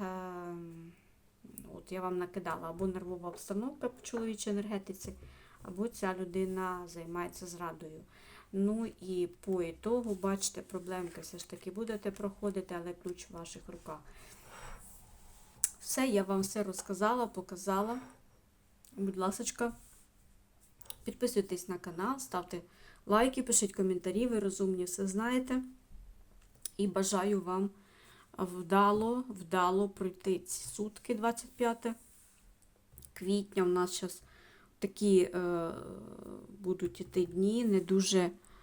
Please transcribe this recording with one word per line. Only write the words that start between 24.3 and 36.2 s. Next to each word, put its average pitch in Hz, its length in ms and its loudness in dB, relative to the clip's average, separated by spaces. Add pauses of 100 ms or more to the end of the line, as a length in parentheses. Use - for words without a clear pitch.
розумні, 190 440 0
все 196 220 -2
знаєте. 254 560 2 (1120)
І 202 100 2
бажаю 190 560 4
вам 185 280 0 (680)
вдало, 202 880 4
вдало 185 600 4
пройти 190 500 -2
ці - 300 -8
сутки, - 460 -4
двадцять 226 380 0
п'яте 233 420 0 (1200)
квітня. 196 500 0
У 180 40 6
нас 180 260 4
щас - 300 -6 (560)
такі, 196 560 6
е, 175 380 0 (880)